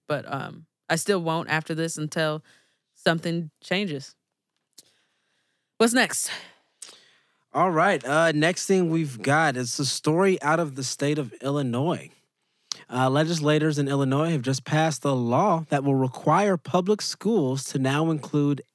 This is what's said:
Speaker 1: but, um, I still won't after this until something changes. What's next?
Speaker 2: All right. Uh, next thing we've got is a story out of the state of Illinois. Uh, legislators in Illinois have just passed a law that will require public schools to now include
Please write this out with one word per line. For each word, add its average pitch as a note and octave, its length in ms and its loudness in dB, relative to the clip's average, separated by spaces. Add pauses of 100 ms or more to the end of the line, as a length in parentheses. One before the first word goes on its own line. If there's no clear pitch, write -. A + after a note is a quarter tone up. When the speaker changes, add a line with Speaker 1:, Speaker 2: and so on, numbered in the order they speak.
Speaker 1:
but, D3 240 -4
um, D3+ 340 -8 (220)
I E3 80 0
still G3 240 0
won't E3 280 -2
after D#3+ 260 -4
this E3 220 -4
until D3+ 480 -4 (500)
something E3 560 -2 (120)
changes. F3+ 520 -4 (1600)
What's A#3 160 4
next? A3+ 360 0 (1200)
Speaker 2:
All E3+ 180 2
right. E3 340 2
Uh, D#3 280 2
next D#3 340 0
thing F3+ 240 2
we've D3+ 320 -2
got C#3+ 340 2
is B2 240 -4
a C#3 60 0
story F3+ 560 2
out D#3 180 2
of D3 160 -4
the C3+ 80 -8
state D3 340 -2
of C3 220 -6
Illinois. C#3 680 -2 (840)
Uh, C3 160 2
legislators D3+ 680 2
in C#3 100 0
Illinois C#3 440 2
have C#3 100 -2
just C3 220 -2
passed D#3 400 0
a C#3+ 80 0
law D3+ 580 2
that C#3 140 0
will C#3 100 2
require D#3 640 2
public F#3 440 0
schools C#3 640 -2
to - 140 -4
now C#3 320 0
include C#3+ 500 0 (140)